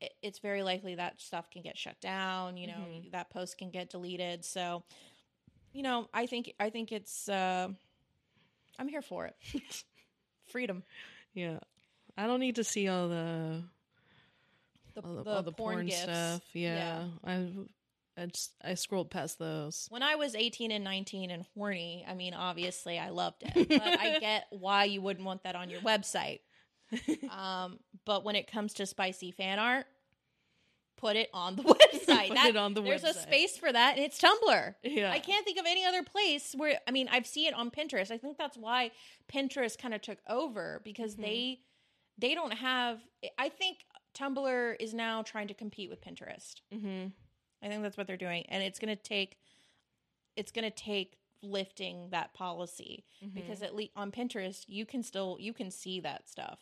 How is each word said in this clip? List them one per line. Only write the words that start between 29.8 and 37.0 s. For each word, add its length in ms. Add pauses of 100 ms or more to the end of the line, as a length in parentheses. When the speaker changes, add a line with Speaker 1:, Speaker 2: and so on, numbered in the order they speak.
Speaker 1:
put 180
it 180
on 220
the 80
<laughs> 0
website. 640
Speaker 2:
Put 80
Speaker 1:
That, 140
Speaker 2:
it 80
on 160
the 80
Speaker 1:
there's 240
a 80
Speaker 2:
website. 100
Speaker 1:
space 340
for 140
that, 240
and 100
it's 160
Tumblr. 600
Speaker 2:
Yeah. 280
Speaker 1:
I 80
can't 260
think 120
of 80
any 200
other 180
place 520
where, 320
I 40
mean, 180